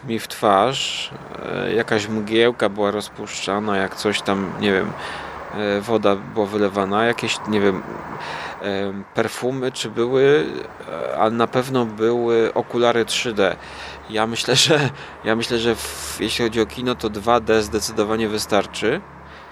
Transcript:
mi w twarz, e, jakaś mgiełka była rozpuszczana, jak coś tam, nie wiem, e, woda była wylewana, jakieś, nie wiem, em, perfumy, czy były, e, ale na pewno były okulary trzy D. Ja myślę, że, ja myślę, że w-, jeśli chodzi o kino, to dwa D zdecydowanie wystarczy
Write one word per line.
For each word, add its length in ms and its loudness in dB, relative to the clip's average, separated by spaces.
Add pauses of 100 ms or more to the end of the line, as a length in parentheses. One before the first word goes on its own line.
mi 100 -2
w 100 -10
twarz, 840 2 (560)
e, 80 -2
jakaś 340 0
mgiełka 600 2
była 220 0
rozpuszczana, 840 -4
jak 200 -2
coś 260 0
tam, 380 0
nie 120 4
wiem, 200 2 (640)
e, 260 0
woda 360 2
była 300 -2
wylewana, 580 2
jakieś, 320 0 (120)
nie 120 2
wiem, 220 2 (800)
em, 420 -4 (100)
perfumy, 580 -2
czy 180 -6
były, 560 4 (680)
e, 60 -4
ale 120 4
na 160 2
pewno 400 0
były 680 2
okulary 500 2
trzy 280 -2
D. 240 2 (540)
Ja 160 2
myślę, 300 2
że, 340 4 (340)
ja 120 2
myślę, 220 0
że 160 2
w-, 460 -8
jeśli 240 0
chodzi 160 0
o 60 2
kino, 280 -4
to 160 -4
dwa 300 2
D 220 4
zdecydowanie 680 0
wystarczy 720 0 (520)